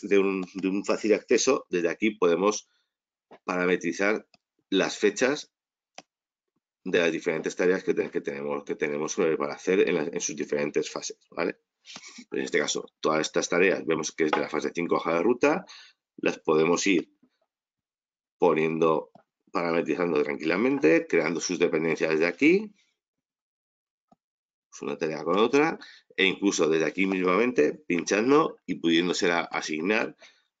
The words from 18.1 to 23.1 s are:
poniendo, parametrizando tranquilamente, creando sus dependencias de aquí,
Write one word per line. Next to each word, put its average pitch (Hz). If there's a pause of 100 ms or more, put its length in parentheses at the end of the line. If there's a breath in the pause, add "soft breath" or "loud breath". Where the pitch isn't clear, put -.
poniendo, 80 (420)
parametrizando 85
tranquilamente, 131
creando 80
sus 85
dependencias 80
de 80
aquí, 175 (2000)